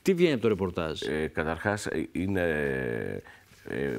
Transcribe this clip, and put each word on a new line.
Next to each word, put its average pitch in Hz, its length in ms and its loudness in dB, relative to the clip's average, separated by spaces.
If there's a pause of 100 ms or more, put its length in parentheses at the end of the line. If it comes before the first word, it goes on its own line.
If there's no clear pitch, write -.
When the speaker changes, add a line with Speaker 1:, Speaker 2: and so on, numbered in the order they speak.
Speaker 1:
Τι 190 120 4
βγαίνει 170 200 4
από 113 80 0
το 117 60 2
ρεπορτάζ; 87 540 0
Speaker 2:
Ε, 78 320 -2
καταρχάς, 85 520 -2
ε, - 260 -2
είναι, 95 300 0 (1300)
ε, 64 300 -2